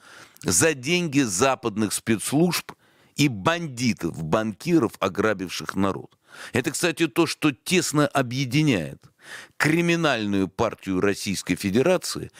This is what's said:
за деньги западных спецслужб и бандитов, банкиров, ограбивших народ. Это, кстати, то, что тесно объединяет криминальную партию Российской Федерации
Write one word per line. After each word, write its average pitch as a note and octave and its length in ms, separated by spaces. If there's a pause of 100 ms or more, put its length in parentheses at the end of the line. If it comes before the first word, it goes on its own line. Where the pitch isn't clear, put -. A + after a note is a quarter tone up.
(420)
за D3+ 320
деньги C#3+ 460
западных A2 720
спецслужб C#3+ 800 (440)
и C#3+ 120
бандитов, B2 960
банкиров, A2 760
ограбивших F#2+ 760
народ. F#2+ 420 (360)
Это, C3 180
кстати, E3 360
то, D#3+ 200
что - 260
тесно D3+ 540
объединяет B2+ 1000 (520)
криминальную C#3+ 920
партию F#2+ 520
Российской F#2+ 540
Федерации B2 840